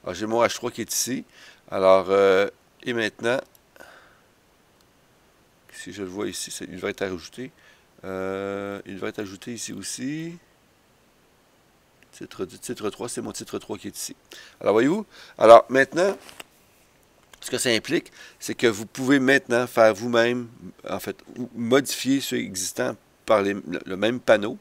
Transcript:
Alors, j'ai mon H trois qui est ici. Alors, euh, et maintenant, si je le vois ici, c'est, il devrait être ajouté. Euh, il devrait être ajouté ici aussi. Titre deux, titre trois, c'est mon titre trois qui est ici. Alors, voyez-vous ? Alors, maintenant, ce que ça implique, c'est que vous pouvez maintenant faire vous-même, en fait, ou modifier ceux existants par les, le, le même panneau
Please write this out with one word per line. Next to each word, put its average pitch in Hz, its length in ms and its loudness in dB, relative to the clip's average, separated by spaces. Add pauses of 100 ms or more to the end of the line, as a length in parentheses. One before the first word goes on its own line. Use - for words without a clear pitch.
Alors, 90 100 -8
j'ai 98 120 -6
mon 113 180 2
H 101 120 2
trois 120 160 -8
qui 120 100 -10
est - 120 -8
ici. - 300 -6 (480)
Alors, 95 380 6
euh, 98 400 4 (340)
et 131 80 -4
maintenant, 117 480 -2 (2250)
si - 220 -16
je 101 100 -8
le 90 60 -8
vois 101 180 -6
ici, - 240 -10
c'est, - 140 -12
il 87 100 -16
devrait 98 160 -6
être 98 120 -6
ajouté. 98 500 -10 (500)
Euh, 98 840 -8
il 101 100 -14
devrait 104 160 -8
être - 80 -12
ajouté 98 340 -12
ici 107 180 -12
aussi. 147 680 -10 (1700)
Titre - 320 -12
deux, 95 140 -12
titre 107 320 -8
trois, 107 180 -10
c'est 120 140 -8
mon 110 100 -10
titre 104 280 -10
trois 107 180 -10
qui - 100 -14
est 98 80 -12
ici. - 200 -12 (440)
Alors, 98 140 0
voyez-vous ? 151 320 2 (320)
Alors, 113 320 12
maintenant, 143 480 0 (1200)
ce - 120 -12
que 123 80 -4
ça 131 100 -2
implique, 120 420 -2 (280)
c'est - 160 -8
que - 100 0
vous 110 220 2
pouvez 135 320 2
maintenant 127 480 2
faire 110 260 6
vous-même, 120 560 0 (400)
en 92 100 -6
fait, - 240 -10 (140)
ou 120 160 -8
modifier 127 680 0
ceux 123 200 -4
existants 98 560 -6 (320)
par 107 160 4
les, 101 100 0
le, 87 320 -6
le 92 100 -8
même 113 240 0
panneau 110 420 2